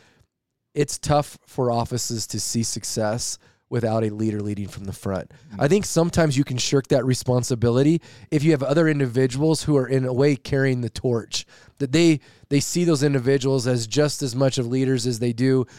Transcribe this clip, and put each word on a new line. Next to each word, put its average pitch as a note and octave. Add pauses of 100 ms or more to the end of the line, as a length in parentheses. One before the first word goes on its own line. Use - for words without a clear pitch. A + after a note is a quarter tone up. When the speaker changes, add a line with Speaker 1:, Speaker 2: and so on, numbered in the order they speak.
(760)
Speaker 1:
it's C#3+
tough -
for B2+
offices A#2
to G#2+
see -
success - (320)
without A2+
a A2
leader G#2+
leading G#2
from G2+
the F#2+
front. - (240)
Speaker 2:
Mm. -
Speaker 1:
I C#3+
think F#3+
sometimes E3
you C#3+
can B2+
shirk C3+
that C3
responsibility B2 (300)
if D3+
you D#3+
have C3+
other D3+
individuals C3+
who D3+
are C3
in C3
a B2+
way C#3
carrying C3+
the A#2
torch, - (340)
that C3
they, D#3+ (280)
they C#3
see E3+
those D#3+
individuals C3+
as B2
just C#3+
as B2
much C3+
of B2
leaders B2+
as A#2+
they A#2+
do C3 (120)